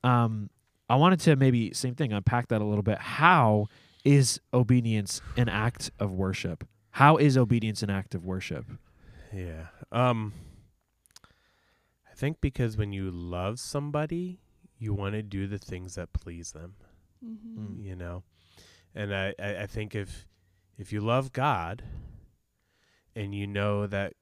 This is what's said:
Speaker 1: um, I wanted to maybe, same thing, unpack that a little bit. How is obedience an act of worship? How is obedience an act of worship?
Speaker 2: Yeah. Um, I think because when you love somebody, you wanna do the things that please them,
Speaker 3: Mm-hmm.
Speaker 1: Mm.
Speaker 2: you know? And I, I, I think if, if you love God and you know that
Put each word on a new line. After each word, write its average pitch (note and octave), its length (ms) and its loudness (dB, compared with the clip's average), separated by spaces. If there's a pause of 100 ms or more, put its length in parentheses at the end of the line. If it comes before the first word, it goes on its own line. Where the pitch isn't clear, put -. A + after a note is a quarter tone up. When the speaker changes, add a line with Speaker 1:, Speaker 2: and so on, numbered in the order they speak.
Speaker 1:
um, A2+ 440 2 (400)
I A#2+ 60 4
wanted E3+ 260 6
to D#3 140 6
maybe, B2 380 4
same B2 220 -4
thing, A#2+ 180 -2
unpack A#2 340 0
that A2 140 0
a - 20 0
little G#2 200 0
bit. G#2 140 0
How A#2+ 680 4 (380)
is C#3+ 340 6 (140)
obedience A2+ 680 2 (140)
an A#2+ 140 2
act G#2+ 500 -2
of G2+ 140 0
worship? F#2 520 -4 (260)
How D3 260 8
is C#3 200 4
obedience A2 460 2
an G2+ 60 -2
act G2 260 -4
of E2+ 80 -6
worship? F#2 420 -6 (680)
Speaker 2:
Yeah. E2+ 320 -10 (260)
Um, A#2 400 0 (1800)
I - 60 -20
think - 240 -4
because A#2+ 380 -2
when G2+ 160 -4
you F#2+ 180 -4
love F2 480 -6
somebody, D#3 800 -6 (400)
you G#2+ 140 -4
wanna G2+ 300 -4
do G2 220 -6
the G2+ 120 -8
things F#2 380 -12
that F2+ 180 -10
please E2+ 400 -8
them, F2 220 -18 (500)
Speaker 3:
Mm-hmm. A3 340 -14 (220)
Speaker 1:
Mm. - 20 -12
Speaker 2:
you F#2+ 140 -10
know? F2 260 -10 (720)
And G2+ 180 -6
I, G2 260 -2
I, G2+ 240 -6
I - 40 -6
think G#2+ 280 -8
if, - 300 -8 (520)
if G2+ 160 -10
you G#2 80 -4
love B2+ 320 0
God A2+ 500 -2 (1300)
and G2+ 200 -6
you G2+ 120 -4
know G2+ 400 0
that G2 340 -4